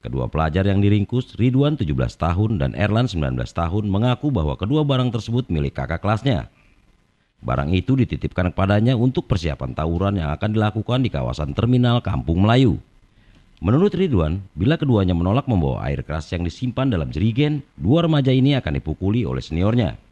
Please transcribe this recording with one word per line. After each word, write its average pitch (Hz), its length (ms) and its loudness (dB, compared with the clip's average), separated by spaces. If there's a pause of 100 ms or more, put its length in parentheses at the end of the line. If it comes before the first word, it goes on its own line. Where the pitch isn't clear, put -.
Kedua 62 240 -4
pelajar 80 400 0
yang 101 160 2
diringkus, 104 560 0
Ridwan 135 400 2
tujuh 73 160 -2
belas 64 240 -2
tahun 90 400 0
dan 64 160 -2
Erlan 104 320 0
sembilan 67 320 -2
belas - 160 -8
tahun, 92 320 -2
mengaku 120 400 0
bahwa 80 320 -2
kedua 143 240 0
barang 127 320 0
tersebut 117 320 -4
milik 73 240 -2
kakak 67 320 -6
kelasnya. 107 480 0 (840)
Barang 65 320 -2
itu 92 240 0
dititipkan 90 560 -2
kepadanya 107 480 2
untuk 127 320 0
persiapan 71 480 -2
tawuran 85 400 0
yang 76 160 -2
akan 110 240 -2
dilakukan 110 480 0
di - 80 -2
kawasan 69 400 -4
Terminal 120 480 2
Kampung 82 400 0
Melayu. 113 400 4 (800)
Menurut 139 320 2
Ridwan, 98 480 0 (160)
bila 110 160 2
keduanya 107 400 2
menolak 92 320 0
membawa 67 400 0
air 67 160 -4
keras 78 320 -8
yang 85 80 -4
disimpan 123 480 -4
dalam 76 240 -2
jerigen, 127 480 0 (160)
dua 156 320 2
remaja 135 240 2
ini 131 240 4
akan 76 240 -2
dipukuli 98 400 -2
oleh 65 240 -4
seniornya. 92 560 0 (100)